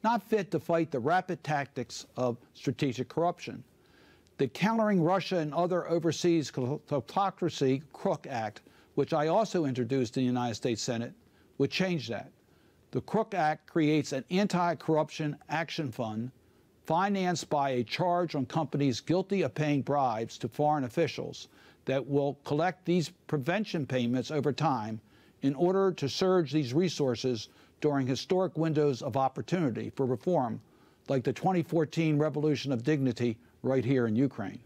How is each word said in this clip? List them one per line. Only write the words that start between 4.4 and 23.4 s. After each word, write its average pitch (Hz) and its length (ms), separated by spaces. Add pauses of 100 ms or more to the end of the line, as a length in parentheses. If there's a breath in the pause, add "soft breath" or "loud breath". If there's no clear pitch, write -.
Countering 208 560
Russia 180 360
and 151 140
Other 175 360
Overseas 165 640
Kleptocracy 139 1300 (100)
Crook 160 380
Act, 110 300 (340 loud breath)
which 143 180
I 156 140
also 180 380
introduced 123 520
in 131 60
the 127 60
United 123 260
States 117 280
Senate, 120 320 (440 soft breath)
would 139 140
change 175 340
that. 110 240 (600 soft breath)
The 131 80
Crook 208 340
Act 156 320
creates 151 460
an 131 180
anti-corruption 165 1040 (120)
action 151 420
fund 113 400 (560 soft breath)
financed 180 640
by 139 220
a 123 120
charge 175 520
on 139 100
companies 139 560
guilty 190 400
of 135 140
paying 147 260
bribes 123 560
to - 100
foreign 147 380
officials - 640 (380 loud breath)
that 135 200
will 139 380
collect 160 400
these 170 240 (180)
prevention 160 600